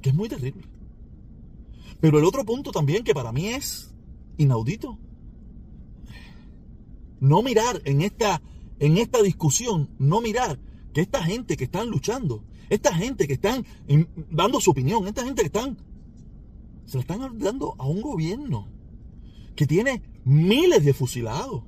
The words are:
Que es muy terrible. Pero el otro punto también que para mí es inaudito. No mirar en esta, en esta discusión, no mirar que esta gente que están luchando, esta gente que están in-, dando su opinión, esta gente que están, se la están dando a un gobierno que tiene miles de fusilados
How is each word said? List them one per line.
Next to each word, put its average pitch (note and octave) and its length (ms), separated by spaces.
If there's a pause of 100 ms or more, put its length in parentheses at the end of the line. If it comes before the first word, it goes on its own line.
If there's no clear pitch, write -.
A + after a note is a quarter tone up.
Que C3+ 100
es C3 40
muy G#3 140
terrible. C#3+ 340 (1400)
Pero D3+ 200
el D3+ 40
otro G#3+ 200
punto B3 260
también E3 320
que A3+ 120
para A#2+ 180
mí D#3 160
es - 440 (440)
inaudito. C#3+ 600 (2250)
No D3 240
mirar A#3 420
en C#3 180
esta, G3+ 380 (380)
en D3+ 200
esta A#3 220
discusión, F#3 800
no D#3 220
mirar A3 400 (320)
que D3 80
esta G3 240
gente F#3 320
que B2+ 80
están G#3+ 260
luchando, G3 540 (260)
esta G#3+ 240
gente F#3+ 320
que C#3+ 60
están G#3+ 340 (220)
in-, D3+ 200 (220)
dando G3 300
su - 100
opinión, E3 380
esta A3+ 160
gente B3 180
que F3+ 40
están, A3+ 300 (1080)
se - 100
la C3 40
están A3+ 380
dando G#3+ 400
a B2 80
un E3 140
gobierno G3+ 680 (880)
que D3 100
tiene A3+ 360 (220)
miles G3 600
de C#3 100
fusilados B2+ 720